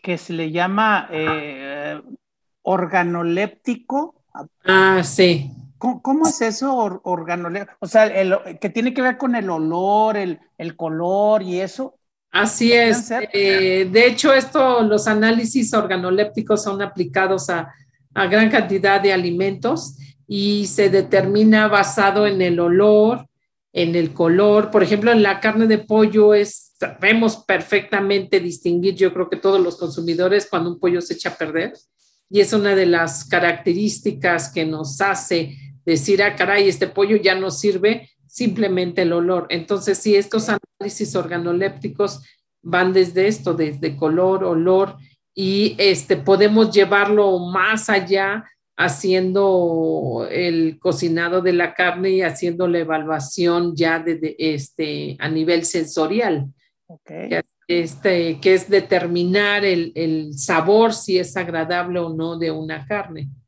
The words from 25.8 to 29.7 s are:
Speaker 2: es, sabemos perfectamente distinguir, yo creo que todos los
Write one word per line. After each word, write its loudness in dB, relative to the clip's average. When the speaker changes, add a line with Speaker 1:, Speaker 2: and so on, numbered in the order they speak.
Speaker 2:
es, -2
sabemos 0
perfectamente 0
distinguir, -2
yo 0
creo -4
que -6
todos 2
los 0